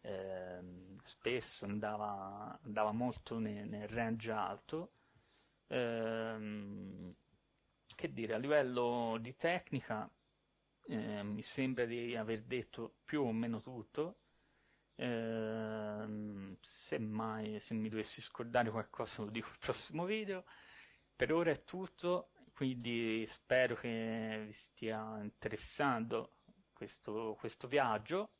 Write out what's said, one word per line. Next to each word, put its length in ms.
ehm, 1000
spesso 640
andava, 960
andava 280
molto 480
ne-, 260
nel 240
range 420
alto. 600
Ehm, 1500
che 180
dire, 200
a 40
livello 840
di 160
tecnica, 720
eh, 360
mi 180
sembra 440
di 300
aver 280
detto 520
più 180
o 80
meno 300
tutto. 560
Ehm, 1700
semmai, 1000
se 140
mi 160
dovessi 320
scordare 500
qualcosa 520
lo 60
dico 200
al 100
prossimo 460
video. 400
Per 180
ora 180
è 120
tutto, 680
quindi 760
spero 480
che 680
vi 80
stia 680
interessando 1160
questo, 640
questo 280
viaggio. 720